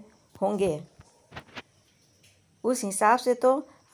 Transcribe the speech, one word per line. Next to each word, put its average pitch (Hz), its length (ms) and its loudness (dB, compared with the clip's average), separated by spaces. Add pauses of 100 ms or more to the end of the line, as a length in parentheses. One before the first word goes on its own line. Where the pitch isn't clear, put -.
(420)
होंगे। 190 380 0 (1800)
उस 247 200 -2
हिसाब 214 340 2
से 247 160 0
तो 262 340 2 (260)